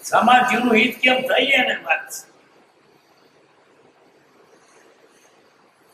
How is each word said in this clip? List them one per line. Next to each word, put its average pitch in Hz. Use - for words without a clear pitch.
સમાજનું 233
હિત 240
કેમ 254
થઈ 254
એને 269
વાત -
છે. -